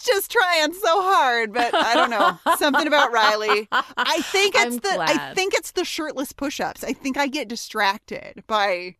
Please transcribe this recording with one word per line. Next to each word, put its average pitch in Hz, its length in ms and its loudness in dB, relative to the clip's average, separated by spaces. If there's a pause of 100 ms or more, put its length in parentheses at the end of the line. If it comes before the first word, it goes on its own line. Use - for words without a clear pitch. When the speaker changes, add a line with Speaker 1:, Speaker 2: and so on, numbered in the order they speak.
Speaker 1:
just 494 280 0
trying 339 420 2
so 381 300 2
hard. 254 500 2
But 240 220 0
I 220 180 2
don't 302 160 4
know. 202 380 0
Speaker 2:
<laughs> 339 100 2
Speaker 1:
Something 294 300 2
about 277 240 4
Riley. 214 600 2
I 254 500 0 (100)
think 381 240 2
it's - 100 4
Speaker 2:
I'm 240 120 -4
Speaker 1:
the, 370 220 -2
I 160 140 2
Speaker 2:
glad. - 220 -4
Speaker 1:
think 381 180 -2
it's - 200 -2
the 359 120 -2
shirtless 277 460 -6
push-ups. - 520 -6
I - 100 -4
think 277 240 -8
I 285 100 0
get 254 200 -6
distracted 208 1000 -6
by 185 520 -2